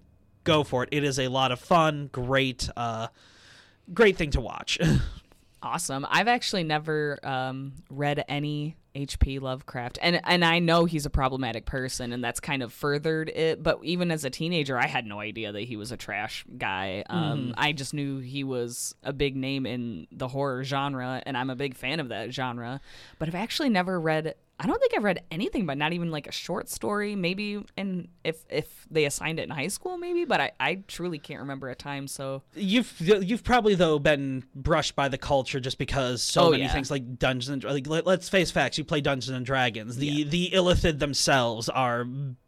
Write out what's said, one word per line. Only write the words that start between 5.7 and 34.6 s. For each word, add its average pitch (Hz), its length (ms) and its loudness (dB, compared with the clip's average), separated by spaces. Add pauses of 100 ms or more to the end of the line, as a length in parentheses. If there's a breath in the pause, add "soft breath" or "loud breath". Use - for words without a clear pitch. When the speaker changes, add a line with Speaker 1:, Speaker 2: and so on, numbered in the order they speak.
Speaker 2:
I've 185 200 4
actually 240 340 2
never, 151 640 0
um, 131 480 -4 (180)
read 143 380 0
any 147 480 -4 (180)
H 139 240 -6
P 135 220 4
Lovecraft, 131 600 -6
and, 175 220 2
and 175 220 4
I 165 160 6
know 170 240 6
he's 160 220 0
a 143 40 -2
problematic 131 560 0
person, 127 460 -4
and 123 100 -4
that's 120 160 -2
kind 139 240 -2
of 117 100 -6
furthered 156 580 0
it, 160 340 0
but 160 180 2
even 175 300 0
as 151 120 -2
a 131 60 -2
teenager, 151 480 -2
I 131 80 4
had 127 200 -2
no 104 120 -8
idea 107 340 -6
that 104 100 -6
he 117 140 -8
was 104 160 -8
a 107 40 -8
trash - 480 -8 (120)
guy. 98 520 -4
Um, 165 180 -2 (120)
Speaker 1:
Mm-hmm. 127 180 -4
Speaker 2:
I 147 160 2
just 139 220 -6
knew 139 240 -4
he 135 260 -6
was 120 580 -4
a 131 100 -4
big 139 220 0
name 135 320 -2
in 120 460 -6
the 131 160 -6
horror 135 340 -4
genre, 135 640 -2
and 135 100 -6
I'm 127 140 -2
a 127 60 -6
big 135 180 -6
fan 135 260 -4
of 127 100 -6
that 110 220 -6
genre, 127 480 -6 (380 loud breath)
but 156 100 -4
I've 165 60 -4
actually 233 360 0
never 180 300 2
read, 156 340 0 (240)
I 156 80 -4
don't 339 140 2
think 508 160 4
I've 247 80 2
read 185 260 2
anything, 214 360 -2
but 139 100 -2
not 151 160 0
even, 170 180 -2
like, 151 160 -4
a - 60 -10
short - 380 -6
story, 208 440 -2
maybe 202 480 -2 (140)
in, 185 320 -4 (160)
if, 160 240 -4
if - 420 -6
they 156 140 4
assigned 151 340 -2
it - 40 -4
in - 80 -8
high 143 180 -4
school, 359 300 -8
maybe, 349 260 -2
but 208 160 2
I, 139 180 0
I 170 300 0
truly 170 300 -6
can't 143 220 -12
remember 135 280 -8
a 127 60 -8
time, 139 340 -8
so. 135 340 -8 (120)
Speaker 1:
You've, 208 460 2
you've 196 440 4
probably, 220 300 6
though, 160 240 6
been 139 460 2 (100)
brushed 147 420 0